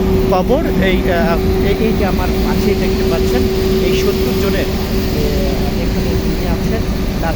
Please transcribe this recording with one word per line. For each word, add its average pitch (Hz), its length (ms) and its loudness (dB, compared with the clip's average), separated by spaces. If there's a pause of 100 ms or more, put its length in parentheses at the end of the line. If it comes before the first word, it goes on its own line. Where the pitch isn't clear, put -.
(320)
কবর, 196 320 0 (200)
এই, 185 280 0
আহ, 170 260 0 (300)
এই, 196 180 0
এই 220 140 0
যে 202 60 0
আমার 180 220 0
পাশে 190 460 0
দেখতে - 380 0
পাচ্ছেন, - 300 0 (440)
এই 190 160 2
সত্তর 196 400 0
জনের, 190 240 0
আহ, - 1160 0
এখানে - 280 0
যিনি - 380 0
আছেন, - 340 0 (400)
তার 160 140 0